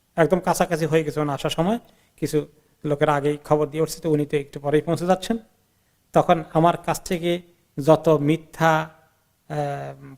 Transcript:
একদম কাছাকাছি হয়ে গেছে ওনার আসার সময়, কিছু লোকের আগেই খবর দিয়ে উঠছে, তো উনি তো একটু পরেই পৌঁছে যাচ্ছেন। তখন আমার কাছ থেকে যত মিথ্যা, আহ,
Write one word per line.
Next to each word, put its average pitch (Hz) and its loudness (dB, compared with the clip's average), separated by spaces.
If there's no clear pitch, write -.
একদম 170 2
কাছাকাছি 170 0
হয়ে 156 2
গেছে 147 -6
ওনার 147 -2
আসার 151 -4
সময়, 196 -2
কিছু 151 -2
লোকের 151 0
আগেই 147 0
খবর 151 0
দিয়ে 151 -4
উঠছে, 160 -4
তো 165 -2
উনি 147 0
তো 147 -2
একটু 143 -10
পরেই 143 0
পৌঁছে 165 -2
যাচ্ছেন। 185 0
তখন 165 4
আমার 165 4
কাছ - -6
থেকে 175 -2
যত 156 4
মিথ্যা, 156 0
আহ, 139 -8